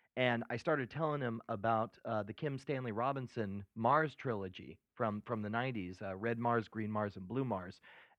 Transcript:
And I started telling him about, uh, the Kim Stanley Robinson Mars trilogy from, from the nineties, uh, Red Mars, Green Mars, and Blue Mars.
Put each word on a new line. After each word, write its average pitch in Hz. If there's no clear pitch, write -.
And 120
I 123
started 143
telling 151
him 117
about, 113
uh, 110
the 104
Kim 143
Stanley 131
Robinson 113
Mars 139
trilogy 95
from, 107
from 113
the 104
nineties, 110
uh, 95
Red 117
Mars, 117
Green 107
Mars, 107
and 92
Blue 127
Mars. 98